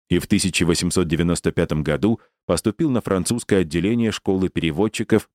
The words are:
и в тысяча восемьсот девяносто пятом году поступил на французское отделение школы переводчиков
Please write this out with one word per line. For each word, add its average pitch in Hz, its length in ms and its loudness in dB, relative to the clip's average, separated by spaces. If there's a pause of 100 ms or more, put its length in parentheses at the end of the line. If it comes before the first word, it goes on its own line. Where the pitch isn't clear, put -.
(100)
и 90 80 2
в - 80 -6
тысяча 92 400 0
восемьсот 87 420 0
девяносто 82 420 0
пятом 78 320 -2
году 76 380 0 (240)
поступил 110 460 0
на 120 100 0
французское 98 600 0
отделение 98 520 0
школы 92 380 -2
переводчиков 98 840 0